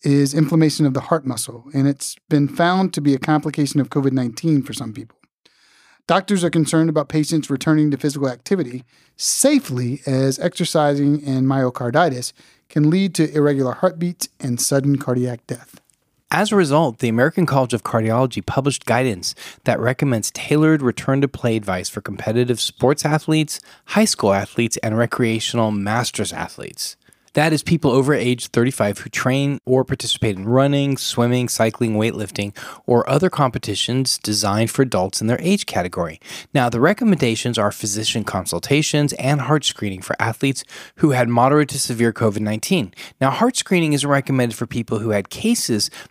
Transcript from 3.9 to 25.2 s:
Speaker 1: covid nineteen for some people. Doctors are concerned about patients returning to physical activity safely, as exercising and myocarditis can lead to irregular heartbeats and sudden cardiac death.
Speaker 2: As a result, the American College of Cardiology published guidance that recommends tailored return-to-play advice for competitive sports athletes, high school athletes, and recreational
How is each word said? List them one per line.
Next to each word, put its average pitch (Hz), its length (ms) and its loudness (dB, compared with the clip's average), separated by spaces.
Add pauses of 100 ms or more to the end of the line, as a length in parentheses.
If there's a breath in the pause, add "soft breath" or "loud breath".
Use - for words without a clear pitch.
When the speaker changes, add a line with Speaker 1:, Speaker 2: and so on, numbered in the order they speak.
Speaker 1:
covid 135 220 0
nineteen 131 480 0
for 123 120 -6
some 113 200 -10
people. 113 220 -14 (920 soft breath)
Doctors 190 360 2
are 175 60 4
concerned 160 400 2
about 151 220 0
patients 156 400 -2
returning 151 400 2
to 139 80 -2
physical 139 320 -2
activity 127 520 -4 (360 soft breath)
safely, 139 880 0
as 135 320 0
exercising 147 840 0
and 131 240 0
myocarditis 131 840 0 (380 soft breath)
can 151 180 4
lead 185 280 2
to 156 140 2
irregular 143 420 2
heartbeats 175 580 -4 (100)
and 120 180 -4
sudden 139 380 2
cardiac 123 500 -4
death. - 360 -14 (480)
Speaker 2:
As 196 200 2
a 208 60 2
result, 151 440 2
the 120 100 2
American 139 340 2
College 131 300 2
of 110 100 -2
Cardiology 113 600 0
published 135 420 -2
guidance 113 480 0 (300 loud breath)
that 120 160 2
recommends 123 500 0
tailored 156 500 2
return-to-play 135 760 0
advice 95 340 -4
for 104 100 -10
competitive 113 580 -2
sports - 460 0
athletes, 156 560 0 (280 loud breath)
high 214 180 2
school 208 260 2
athletes, 101 460 -2
and 110 180 -2
recreational 113 760 0